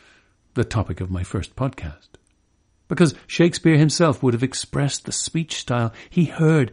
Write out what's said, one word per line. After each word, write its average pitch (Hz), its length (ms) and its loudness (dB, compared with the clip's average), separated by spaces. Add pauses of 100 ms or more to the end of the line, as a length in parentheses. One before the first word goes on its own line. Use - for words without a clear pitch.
(540)
the 117 100 -2
topic 95 360 -4
of 92 100 -8
my 92 140 -4
first - 320 -8
podcast, - 540 -8 (800)
because 160 280 2 (100)
Shakespeare 165 520 2
himself 151 440 2
would 127 120 2
have 117 100 -2
expressed - 640 -4
the - 60 -10
speech - 440 -6
style 120 380 -2 (160)
he 175 160 2
heard 156 480 2